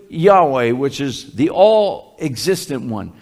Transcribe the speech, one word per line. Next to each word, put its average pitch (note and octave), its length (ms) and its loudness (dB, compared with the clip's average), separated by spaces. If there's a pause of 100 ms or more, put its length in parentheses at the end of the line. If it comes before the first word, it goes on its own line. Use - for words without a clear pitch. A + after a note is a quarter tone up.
Yahweh, D#3+ 640 2
which C3+ 280 -4
is C3+ 320 -8
the C3+ 160 0
all-existent F3 1300 -2
one. G#2 280 -8 (100)